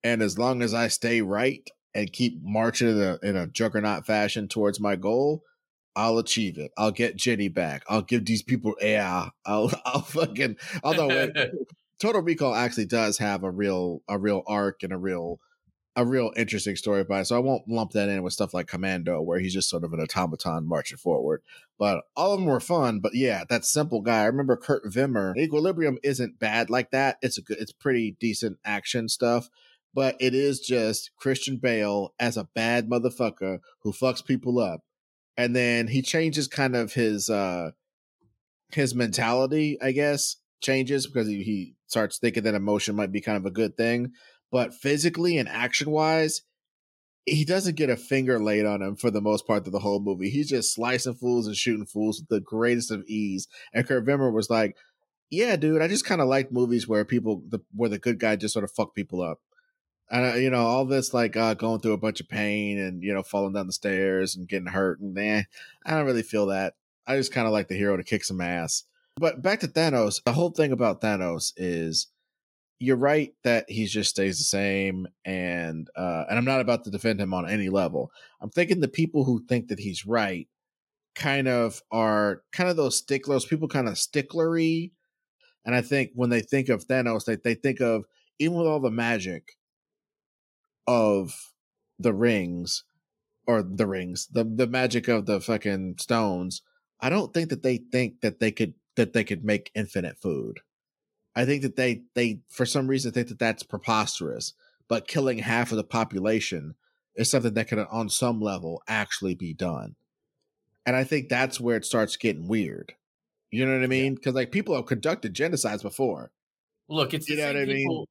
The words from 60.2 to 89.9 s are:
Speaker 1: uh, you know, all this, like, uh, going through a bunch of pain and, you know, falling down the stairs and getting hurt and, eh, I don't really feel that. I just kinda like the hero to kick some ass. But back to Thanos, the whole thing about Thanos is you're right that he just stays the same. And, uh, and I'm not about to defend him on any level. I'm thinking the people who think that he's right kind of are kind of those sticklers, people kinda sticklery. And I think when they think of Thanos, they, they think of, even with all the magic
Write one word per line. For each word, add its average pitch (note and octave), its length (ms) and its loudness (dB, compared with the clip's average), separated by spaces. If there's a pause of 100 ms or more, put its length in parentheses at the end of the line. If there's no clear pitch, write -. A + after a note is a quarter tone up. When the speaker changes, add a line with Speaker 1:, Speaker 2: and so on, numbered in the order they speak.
Speaker 1:
uh, A#2 40 0
you C3 140 2
know, A#2+ 160 4
all B2+ 180 2
this, C3 300 0
like, A#2 200 2
uh, A2 200 2
going A2+ 260 -2
through A2 140 2
a G2 40 -2
bunch A2 220 -2
of - 80 -14
pain G#2 500 -2
and, F#2 240 -6
you G2 120 -2
know, G2 80 -2
falling G2 320 -2
down G2 120 -2
the F#2 60 -8
stairs F#2+ 640 0
and F2+ 100 -12
getting F#2 220 -4
hurt F#2 320 0
and, F#2+ 180 -6
eh, G#2 260 0 (420)
I - 60 -6
don't D#3 120 2
really B2 180 2
feel G#2 240 0
that. F#2+ 280 -2 (320)
I C3 100 0
just C3 160 -2
kinda A#2 180 2
like G#2 180 2
the F#2+ 60 -2
hero G2+ 220 2
to F2 80 -4
kick - 180 -2
some F#2 200 -4
ass. F2 420 -2 (320)
But C#3 240 0
back G3 200 0
to E3+ 80 -4
Thanos, C3 540 2
the B2 120 2
whole E3+ 160 2
thing D3+ 220 2
about A#2 280 0
Thanos F#2 560 -2
is E2 520 -2 (720)
you're B2+ 160 4
right C#3 360 2 (120)
that A#2 260 2
he G#2+ 160 -2
just G2+ 240 0
stays G2 260 0
the - 80 -2
same. G2 640 0 (180)
And, F2 720 -4
uh, F2 320 -2
and G#2+ 80 -2
I'm A#2+ 80 0
not C3 160 2
about A#2+ 240 0
to G#2+ 60 -10
defend G2+ 300 0
him F#2+ 120 -2
on F2 160 -2
any G2+ 220 0
level. E2+ 400 0 (320)
I'm G#2+ 80 -10
thinking F3 300 2
the C#3+ 80 2
people D#3 360 2
who B2 220 2
think B2 220 0
that G3+ 100 -4
he's F#2 260 -6
right G2+ 440 -2 (640)
kind C#3 340 0
of A#2+ 420 0
are G#2+ 520 2 (100)
kind F3+ 160 0
of F3 80 2
those C#3 220 2
sticklers, C#3 480 0
people D#3 220 -2
kinda B2 240 0
sticklery. E3 1000 0 (720)
And A#2+ 100 0
I B2 60 4
think C3+ 340 0
when B2 140 2
they A#2+ 140 4
think C3+ 260 0
of A2+ 180 2
Thanos, A#2+ 380 0
they, A2+ 120 0
they A#2 180 0
think C3 260 -2
of, A2+ 240 2 (340)
even D#3+ 200 0
with E3+ 80 2
all D#3 140 2
the B2+ 100 2
magic A2 640 -2 (1300)